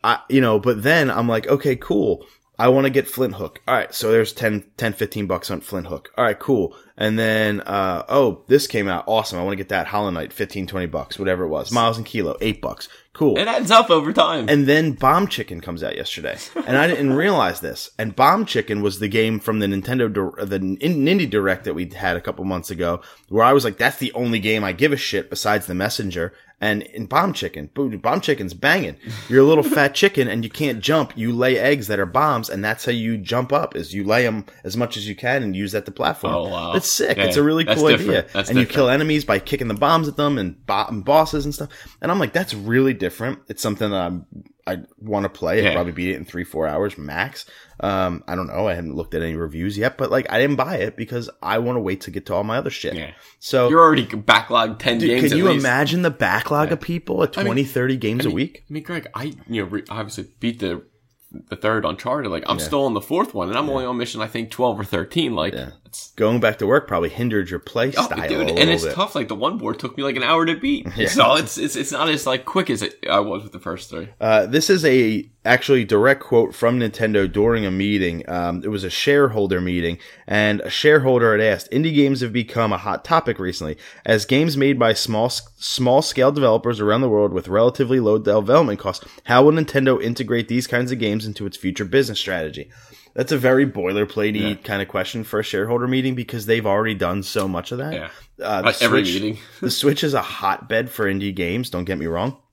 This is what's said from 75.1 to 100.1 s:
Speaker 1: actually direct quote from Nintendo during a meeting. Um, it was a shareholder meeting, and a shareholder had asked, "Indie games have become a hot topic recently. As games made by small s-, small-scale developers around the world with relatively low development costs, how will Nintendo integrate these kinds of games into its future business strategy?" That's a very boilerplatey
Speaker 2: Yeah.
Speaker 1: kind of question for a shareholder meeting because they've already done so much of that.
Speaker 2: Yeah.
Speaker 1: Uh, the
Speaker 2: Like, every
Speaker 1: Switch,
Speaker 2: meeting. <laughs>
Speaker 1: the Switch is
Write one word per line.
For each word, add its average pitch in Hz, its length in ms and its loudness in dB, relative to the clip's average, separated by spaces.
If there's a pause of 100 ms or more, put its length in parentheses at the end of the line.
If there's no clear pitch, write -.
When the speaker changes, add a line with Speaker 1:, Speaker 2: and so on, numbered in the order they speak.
Speaker 1:
actually 123 400 4
direct 117 360 4
quote 117 320 2
from 120 260 2
Nintendo 107 520 0
during 110 340 2
a 95 60 -2
meeting. 95 580 0
Um, 87 340 -2
it - 40 -4
was 104 160 -4
a 90 60 -6
shareholder 110 720 2
meeting, 87 360 -2 (300)
and 104 340 2
a 90 80 -8
shareholder 131 640 4
had 107 100 4
asked, 104 300 0
"Indie 156 240 0
games 135 260 4
have 117 120 -4
become 113 400 0
a 90 40 -2
hot 101 280 -6
topic 160 340 0
recently. 87 380 -6 (280)
As 107 200 4
games 143 320 2
made 139 200 4
by 113 160 4
small 110 340 0
s-, - 140 -4 (160)
small-scale 131 760 2
developers 117 480 2
around 107 200 2
the 127 80 2
world 104 240 4
with 90 140 -4
relatively 123 540 2
low 107 160 4
development 107 640 4
costs, - 260 -6 (180)
how 127 200 6
will 151 100 8
Nintendo 143 480 2
integrate 117 480 -2
these 123 180 0
kinds 123 240 -2
of 127 80 -6
games 110 260 -2
into 104 200 -8
its 95 120 -8
future 95 280 -4
business 117 340 2
strategy?" 80 500 -6 (460)
That's 127 160 -2
a 147 60 2
very 131 280 4
boilerplatey 104 720 -2 (100)
Speaker 2:
Yeah. 104 60 -2
Speaker 1:
kind 101 280 -6
of 95 40 -6
question 101 360 -6
for 107 160 -4
a 110 40 -2
shareholder 120 440 -2
meeting 131 280 0
because 117 300 -8
they've 113 200 0
already 107 280 2
done 95 300 -2
so 98 240 -2
much 90 240 -4
of 123 80 -8
that. 151 140 -6
Speaker 2:
Yeah. 82 160 -10 (320)
Speaker 1:
Uh, 98 200 -2
the 95 60 2
Speaker 2:
Like, - 160 0
every 110 200 4
Speaker 1:
Switch, 87 120 -2
Speaker 2:
meeting. 107 220 -4 (120)
<laughs> - 120 -16
Speaker 1:
the 117 100 -2
Switch 143 320 0
is 147 100 0